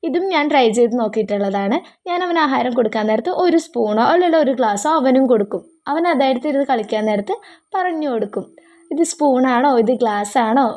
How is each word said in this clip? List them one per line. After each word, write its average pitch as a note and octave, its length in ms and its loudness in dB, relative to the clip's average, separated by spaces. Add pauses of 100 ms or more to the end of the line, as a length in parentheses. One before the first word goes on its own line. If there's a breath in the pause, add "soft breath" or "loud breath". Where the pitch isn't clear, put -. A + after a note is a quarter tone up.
ഇതും E4+ 160 -2 (100)
ഞാൻ D4 180 0
ട്രൈ C#4 120 4 (140)
ചെയ്ത് A#3+ 220 2
നോക്കിയിട്ടുള്ളതാണ്. G3+ 760 -2 (300 loud breath)
ഞാൻ F4 180 -2
അവന് E4+ 200 0
ആഹാരം B3+ 320 -2
കൊടുക്കാൻ A3 320 0
നേരത്ത് A3+ 240 -2 (100)
ഒരു E4+ 220 4
സ്പൂണോ A3 460 0
അല്ലെങ്കിൽ E4+ 320 4
ഒരു C4 160 0
ഗ്ലാസ്സോ A3 400 0
അവനും C4 320 4
കൊടുക്കും. G3+ 320 -2 (280)
അവൻ E4 200 0
അതായത് C4 400 0
ഇരുന്ന് C#4 200 0
കളിക്കാൻ G#3+ 380 -2
നേരത്ത് G#3 260 -4 (400 loud breath)
പറഞ്ഞു E4 380 -2
കൊടുക്കും, G#3 320 -6 (460 soft breath)
"ഇത് D#4+ 120 0 (100)
സ്പൂണാണോ, C4 580 2 (120)
ഇത് A#3 80 0 (100)
ഗ്ലാസ്സാണോ?" A3 760 0